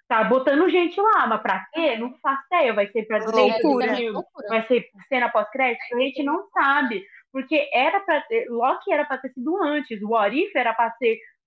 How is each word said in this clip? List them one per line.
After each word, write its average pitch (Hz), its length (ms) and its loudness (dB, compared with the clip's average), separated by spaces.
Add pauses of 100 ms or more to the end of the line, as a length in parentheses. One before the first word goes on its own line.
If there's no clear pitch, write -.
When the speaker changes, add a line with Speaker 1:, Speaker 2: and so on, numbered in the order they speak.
Speaker 1:
tá 220 180 2
botando 277 440 2
gente 349 300 0
lá, 403 280 4
mas 214 140 -2
pra 190 320 -4
quê? 302 240 0
Não 240 220 -8
faço 262 280 -2
ideia. 302 260 2
Vai 202 180 0
ser 220 140 -2
pra 214 140 -2
direito 214 420 2
do 320 80 2
Speaker 2:
Loucura. 247 260 0
Speaker 1:
filme? 233 160 -4
Speaker 3:
Loucura. 262 380 -10
Speaker 1:
Vai 220 180 0
ser 233 180 2 (220)
cena 247 220 0
pós-crédito? 233 520 -2 (120)
A 240 60 -2
gente 269 240 -2
não 311 260 -4
sabe. 277 560 0 (260)
Porque 269 420 -2
era 277 280 2
pra 311 200 0
ter, 226 280 -2
Loki 262 420 -2
era 294 140 2
pra 269 140 -4
ter 262 120 -10
sido 311 320 -4
antes, 285 380 -4
o 208 80 -8
What 220 260 2
If 403 200 -2
era 240 180 0
pra 233 240 0
ser, 226 220 0 (280)